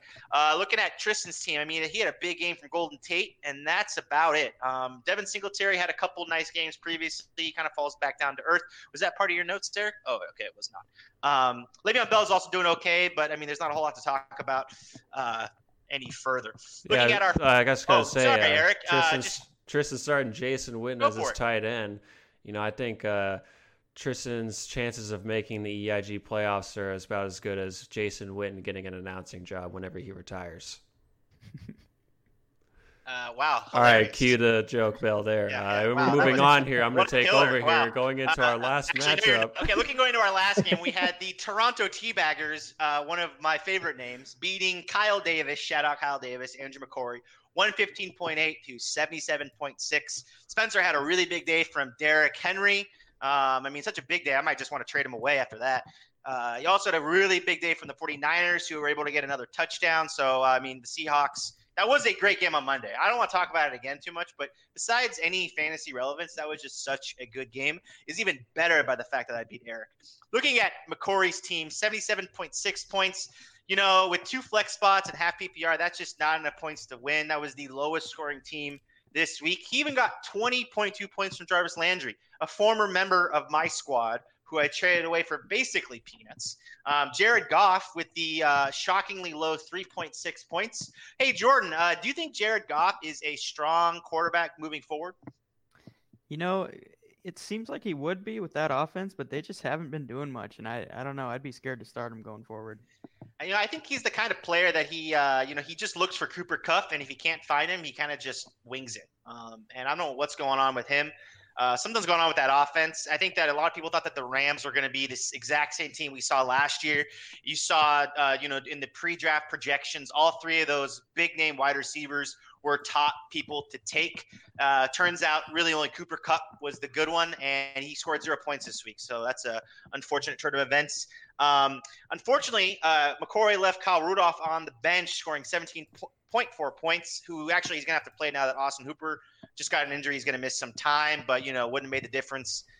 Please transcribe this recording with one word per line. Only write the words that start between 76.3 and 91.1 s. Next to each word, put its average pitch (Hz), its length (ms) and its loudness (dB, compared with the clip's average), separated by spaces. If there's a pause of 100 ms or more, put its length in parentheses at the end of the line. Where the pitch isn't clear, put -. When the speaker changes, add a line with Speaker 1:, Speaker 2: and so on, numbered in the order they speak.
Speaker 1:
enough 147 180 -6
points 151 300 -10
to 127 100 -14
win. 151 320 -2
That 151 100 0
was 143 140 -8
the 139 160 -14
lowest 151 400 -4
scoring 147 340 -10
team 143 360 -10 (340)
this 160 280 -2
week. 175 280 -4
He 254 100 -2
even 294 140 -2
got 240 320 0
twenty 240 480 -2
point 208 220 -2
two 202 120 -12
points 190 300 -6
from 175 80 -14
Jarvis 175 320 0
Landry, 165 400 0 (240)
a 156 60 -4
former 214 400 4
member 185 440 4
of 143 200 0
my 160 160 2
squad, 117 540 -2 (220)
who 160 160 -4
I 147 80 4
traded 175 380 2
away 165 160 0
for 165 280 -6
basically 208 560 -4
peanuts. - 520 -14 (280)
Um, 143 280 2
Jared 214 360 4
Goff 185 480 4
with 165 160 -6
the, 160 300 -2
uh, 143 280 4
shockingly 190 600 -2
low 160 240 -2
three 180 260 -10
point 170 320 -10
six - 300 -10
points. 196 440 -6 (300)